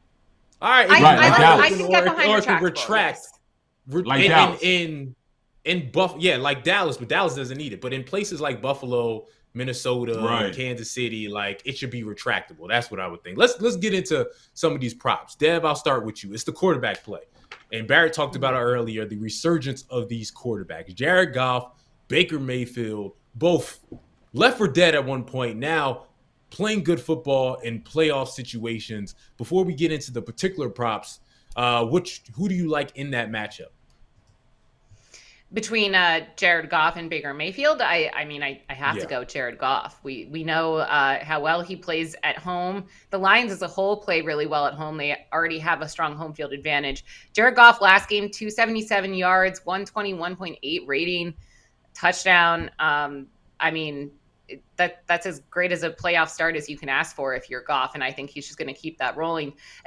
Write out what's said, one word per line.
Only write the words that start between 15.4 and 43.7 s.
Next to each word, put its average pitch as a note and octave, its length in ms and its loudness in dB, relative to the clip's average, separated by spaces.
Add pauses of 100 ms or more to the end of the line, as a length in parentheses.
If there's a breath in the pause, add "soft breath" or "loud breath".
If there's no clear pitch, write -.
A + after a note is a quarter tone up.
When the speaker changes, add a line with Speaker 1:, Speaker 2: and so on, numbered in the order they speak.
Speaker 1:
I'll D3 100 2
start C3 280 0
with A2 200 -10
you. G2+ 100 -12
It's A2+ 100 -8
the - 80 -6
quarterback B2 520 -2
play. F#2+ 180 -12 (500 soft breath)
And A2 160 -6
Barrett D#3+ 260 4
talked C#3+ 220 -4
about C3 200 0
it - 20 0
earlier, A#2 480 -2
the G#2 120 -10
resurgence C3+ 720 -2
of A#2+ 200 -4
these A#2 220 -8
quarterbacks. F#2 640 -10
Jared D#3+ 380 2
Goff, B2+ 400 -2 (340)
Baker D#3+ 320 0
Mayfield, A#2 720 -6 (220)
both D#3 440 0 (540)
left A#3+ 240 4
for G#3+ 100 2
dead D#3+ 280 4
at C#3 100 0
one C3 180 -4
point, B2 340 -6
now C#3+ 460 -2 (460)
playing G#3 340 -2
good E3+ 180 2
football C3+ 540 0
in A#2 260 -8
playoff C#3+ 480 0
situations. A2+ 840 -10 (220)
Before F3+ 280 0
we F3 80 -4
get D#3+ 180 0
into C#3+ 200 -8
the A#2+ 100 -6
particular D3 480 -6
props, A2+ 500 -6 (360)
uh, A#2+ 300 2
which, E3+ 360 -2 (140)
who G3 120 -4
do F#3 80 -2
you E3+ 140 0
like C#3+ 260 -2
in C#3 160 -8
that A#2 200 -2
matchup? G#2+ 360 -8 (1900 soft breath)
Speaker 2:
Between, G3+ 420 0
uh, E3 300 4 (100)
Jared E3+ 340 2
Goff E3+ 280 2
and E3 120 -8
Baker D3 240 -6
Mayfield, B3 480 0
I, E3 320 2
I D3+ 120 -4
mean, D3 180 -8
I, C#3 260 -6
I C#3 40 -12
have C#3+ 220 -2
to F#3 80 -6
Speaker 1:
Yeah. D#3 40 -8
Speaker 2:
go D#3+ 160 -6
Jared A#2+ 340 -6
Goff. C3 460 -2
We, C3+ 220 -12
we D#3+ 180 -10
know, D#3+ 320 0
uh, C#3 480 0
how D#3 160 -4
well D#3+ 220 0
he F3+ 160 -10
plays D#3+ 460 -6
at D3+ 140 -2
home. F3+ 480 -6 (260 soft breath)
The G3 60 -2
Lions G3+ 360 4
as E3+ 80 -10
a F3+ 60 -2
whole G3 280 0